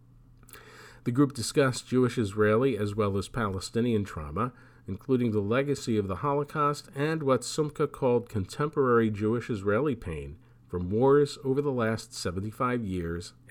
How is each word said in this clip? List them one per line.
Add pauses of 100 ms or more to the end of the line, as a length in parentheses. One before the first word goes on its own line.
(1040)
The
group
discussed
Jewish
Israeli
as
well
as
Palestinian
trauma, (340)
including
the
legacy
of
the
Holocaust
and
what
Sumka
called
contemporary
Jewish
Israeli
pain (300)
from
wars
over
the
last
seventy-five
years (180)